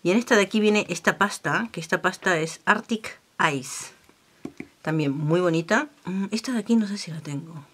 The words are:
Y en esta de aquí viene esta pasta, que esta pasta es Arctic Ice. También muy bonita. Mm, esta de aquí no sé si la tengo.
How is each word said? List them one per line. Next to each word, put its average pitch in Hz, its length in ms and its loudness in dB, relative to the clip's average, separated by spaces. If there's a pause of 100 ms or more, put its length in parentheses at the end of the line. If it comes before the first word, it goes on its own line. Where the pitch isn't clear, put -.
Y 170 80 2
en 196 80 4
esta 240 180 4
de 202 60 6
aquí 196 180 0
viene 214 280 4
esta 175 300 0
pasta, 196 540 0
que - 80 -8
esta 165 200 -2
pasta 180 380 0
es 160 260 -4
Arctic 220 540 -2 (340)
Ice. 139 400 -8 (920)
También 156 300 0
muy 151 280 2
bonita. 180 480 0 (180)
Mm, 190 240 -2
esta 226 220 -4
de 240 60 -2
aquí 220 180 2
no 214 120 2
sé 202 80 -6
si 185 140 -10
la 160 100 -8
tengo. 147 540 -10